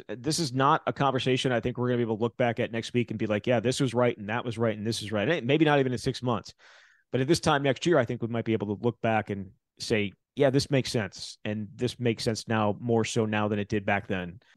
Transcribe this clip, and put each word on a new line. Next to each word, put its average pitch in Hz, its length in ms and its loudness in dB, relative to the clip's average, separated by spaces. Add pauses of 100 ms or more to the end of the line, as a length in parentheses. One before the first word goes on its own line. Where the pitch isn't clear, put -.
this 127 320 -4
is 139 140 -2
not 139 340 4
a 127 60 0
conversation 131 580 0
I 117 80 2
think 123 180 -4
we're 123 100 -2
gonna 123 100 0
be 120 60 0
able 110 140 -2
to 107 60 -2
look 117 140 -4
back 120 220 0
at 110 120 -2
next 113 220 -6
week 120 180 0
and 107 80 -6
be 110 80 0
like, 104 180 0
"Yeah, 123 140 4
this 123 200 0
was 127 140 0
right, 123 240 2
and 104 120 -10
that 117 160 -4
was 113 120 -6
right, 113 200 0
and 104 80 -8
this 110 160 -4
is 104 100 -10
right." 107 160 0
And 156 180 -2
maybe 151 200 4
not 147 140 6
even 127 120 2
in 120 60 -2
six - 240 -4
months, 120 320 -2 (580)
but 127 80 0
at 131 80 0
this 160 120 4
time 143 240 2
next 135 220 0
year, 170 120 6
I 120 80 4
think 123 160 -6
we 117 60 -2
might 113 180 -4
be 113 80 2
able 101 220 -2
to 92 80 -6
look 117 180 -2
back 110 300 0
and 98 180 -6 (300)
say, 104 340 -2 (220)
"Yeah, 135 160 4
this 135 180 0
makes 135 220 2
sense, - 520 -6
and 107 320 -4
this 120 240 -4
makes 120 240 0
sense 113 240 -2
now, 107 320 2
more 117 240 2
so 113 220 0
now 107 220 0
than 104 120 0
it 101 100 -6
did 104 160 -2
back 101 220 0
then." 92 320 -6 (180)